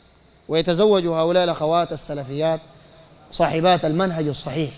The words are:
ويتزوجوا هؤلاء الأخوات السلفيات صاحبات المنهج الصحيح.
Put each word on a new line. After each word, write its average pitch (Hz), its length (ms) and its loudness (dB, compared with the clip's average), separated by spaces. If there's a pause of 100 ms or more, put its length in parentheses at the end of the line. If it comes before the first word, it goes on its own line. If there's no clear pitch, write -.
(480)
ويتزوجوا 170 680 2
هؤلاء 175 280 2
الأخوات 165 480 0
السلفيات 147 680 -4 (720)
صاحبات 165 540 2
المنهج 160 420 -2
الصحيح. 143 500 -4